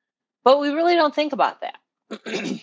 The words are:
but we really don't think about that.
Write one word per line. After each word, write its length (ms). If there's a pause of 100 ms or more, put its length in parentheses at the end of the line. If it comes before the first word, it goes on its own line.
(440)
but 160
we 100
really 240
don't 200
think 180
about 300
that. 1000